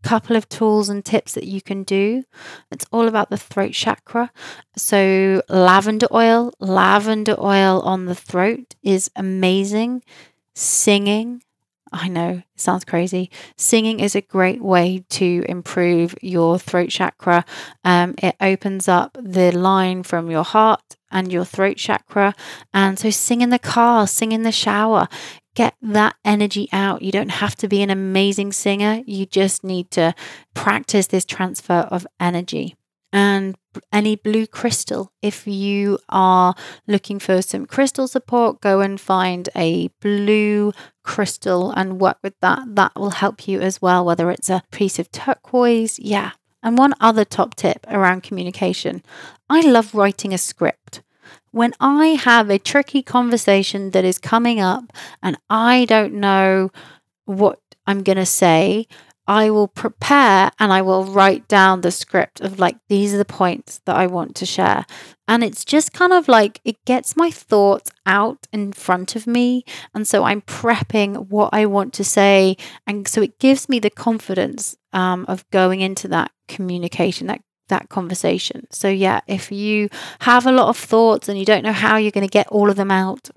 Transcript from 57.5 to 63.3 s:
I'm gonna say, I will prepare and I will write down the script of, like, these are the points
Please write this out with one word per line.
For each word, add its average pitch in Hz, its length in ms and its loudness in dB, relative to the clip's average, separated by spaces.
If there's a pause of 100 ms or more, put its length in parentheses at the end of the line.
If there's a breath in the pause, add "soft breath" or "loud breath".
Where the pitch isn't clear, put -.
I'm 196 160 -2
gonna 190 220 2
say, 190 600 2 (400 soft breath)
I 214 240 2
will 208 180 2
prepare 220 920 2
and 208 120 2
I 190 100 4
will 190 240 2
write 196 420 2
down 190 340 4
the 175 100 0
script - 500 -4
of, 196 180 -8
like, - 180 0 (100)
these 202 260 0
are 202 40 -2
the 202 80 2
points - 600 -4